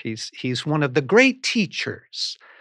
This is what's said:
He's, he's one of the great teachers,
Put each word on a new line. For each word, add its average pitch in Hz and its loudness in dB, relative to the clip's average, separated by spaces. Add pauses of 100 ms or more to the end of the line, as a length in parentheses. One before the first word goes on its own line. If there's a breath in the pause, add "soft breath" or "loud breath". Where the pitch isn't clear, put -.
He's, 110 -8
he's 127 -4
one 151 2
of 131 -2
the 147 2
great 240 4
teachers, - -4 (240 soft breath)